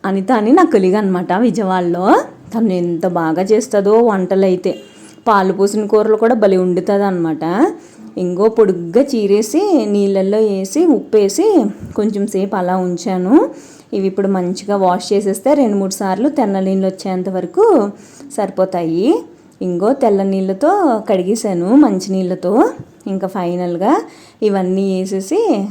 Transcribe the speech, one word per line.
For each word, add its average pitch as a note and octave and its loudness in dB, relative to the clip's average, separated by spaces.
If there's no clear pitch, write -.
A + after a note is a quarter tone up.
అనిత G3 -2
అని A3 2
నా F4+ 6
కొలీగ్ F#3+ 2
అనమాట F#3 -2
విజయవాడలో, F#3 0
తను A3+ 0
ఎంత F3 -2
బాగా E3+ -2
చేస్తుందో G#3 2
వంటలు F#3+ 2
అయితే. F#3 -2
పాలు F#3+ 2
పోసిన G3+ 0
కూరలు G#3+ 2
కూడా A#3 2
భలే G#3 2
వండుతుంది F#3 0
అనమాట. F3+ 0
ఇంకో F3+ 0
పొడుగ్గా F#3+ 2
చీరేసి A#3 0
నీళ్ళల్లో G3 0
వేసి G#3 0
ఉప్పు A3 2
వేసి D4 2
కొంచెం G#3 -2
సేపు G3 -4
అలా F#3 -2
ఉంచాను. F#3 0
ఇవి G3 -2
ఇప్పుడు G3 -2
మంచిగా F#3+ -2
వాష్ F#3 0
చేసేస్తే G3+ 0
రెండు A#3+ 2
మూడు F#3+ -2
సార్లు G3 -2
తెల్ల G3+ -2
నీళ్ళు F#3+ 0
వచ్చేంత F#3 -4
వరకు G3+ 2
సరిపోతాయి. F#3+ -2
ఇంకో F#3 -2
తెల్ల G3+ 0
నీళ్ళతో G#3 0
కడిగేశాను F#3+ 0
మంచినీళ్ళతో. F#3+ 0
ఇంకా F#3+ -4
ఫైనల్గా F3+ -2
ఇవన్నీ F#3+ 0
వేసేసి G3+ -2